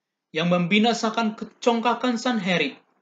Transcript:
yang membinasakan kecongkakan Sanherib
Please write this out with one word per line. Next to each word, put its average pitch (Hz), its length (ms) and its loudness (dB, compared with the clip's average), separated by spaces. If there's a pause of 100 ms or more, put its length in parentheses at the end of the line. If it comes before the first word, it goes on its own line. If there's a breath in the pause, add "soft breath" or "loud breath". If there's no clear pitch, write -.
(360)
yang 175 160 0
membinasakan 214 880 0
kecongkakan 233 800 -2
Sanherib 180 560 -2 (260)